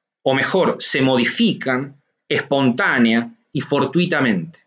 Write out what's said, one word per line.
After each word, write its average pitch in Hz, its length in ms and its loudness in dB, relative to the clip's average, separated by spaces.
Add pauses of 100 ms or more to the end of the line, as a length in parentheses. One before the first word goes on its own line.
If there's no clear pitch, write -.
(220)
o 135 120 2
mejor, 139 460 0
se - 200 -2
modifican, 131 1000 0 (260)
espontánea 131 1040 0 (180)
y 135 100 -4
fortuitamente. 135 1040 -2